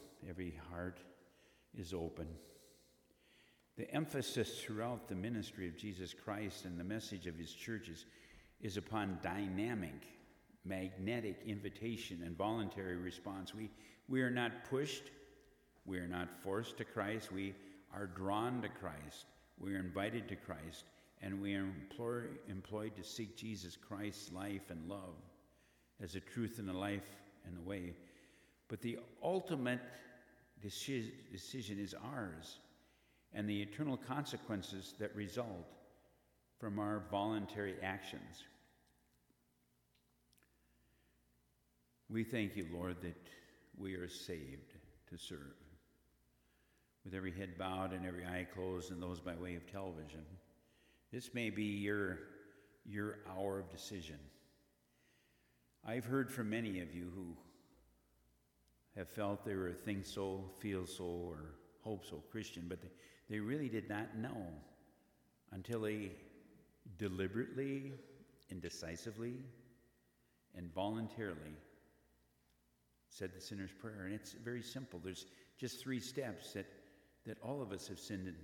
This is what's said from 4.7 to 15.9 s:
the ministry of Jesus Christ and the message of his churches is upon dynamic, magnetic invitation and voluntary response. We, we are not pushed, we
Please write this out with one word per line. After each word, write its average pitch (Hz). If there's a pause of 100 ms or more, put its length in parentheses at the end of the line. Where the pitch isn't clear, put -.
the 98
ministry 101
of 82
Jesus 92
Christ 104
and 87
the 87
message 101
of 85
his 82
churches 85 (560)
is 98
upon 98
dynamic, 95 (640)
magnetic 95
invitation 104
and 85
voluntary 98
response. 92
We, 107 (360)
we 131
are 127
not 120
pushed, 143 (760)
we 92